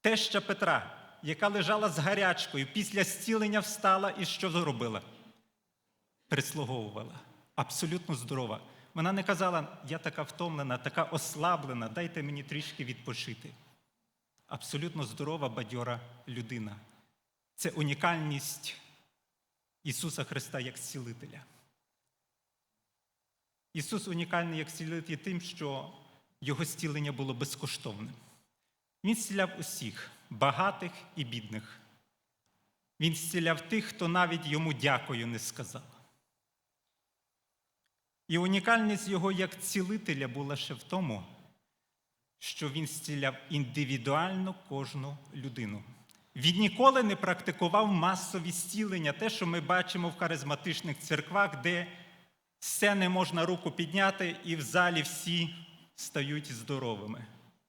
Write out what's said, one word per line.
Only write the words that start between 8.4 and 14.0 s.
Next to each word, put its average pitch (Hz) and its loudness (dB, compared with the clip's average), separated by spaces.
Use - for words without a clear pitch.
Вона 165 2
не 196 0
казала: 175 2
«Я 160 -4
така 151 -4
втомлена, 143 -4
така 147 0
ослаблена, 151 0
дайте 165 -6
мені 143 -6
трішки 143 -8
відпочити». - -8